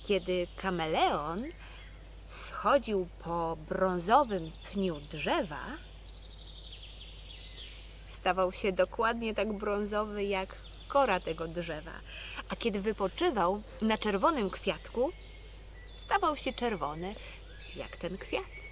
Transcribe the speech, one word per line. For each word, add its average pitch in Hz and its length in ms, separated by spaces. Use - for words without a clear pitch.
Kiedy 180 520
kameleon 180 880
schodził 214 800
po 165 340
brązowym 185 840
pniu 185 280
drzewa, 151 680
stawał 185 440
się 202 200
dokładnie 220 600
tak 214 200
brązowy 208 680
jak 190 320
kora 247 320
tego 165 280
drzewa. 165 440
A 196 60
kiedy 208 240
wypoczywał 208 840
na 220 160
czerwonym 214 520
kwiatku, 220 640
stawał 330 400
się - 160
czerwony 180 640
jak - 220
ten 175 200
kwiat. - 360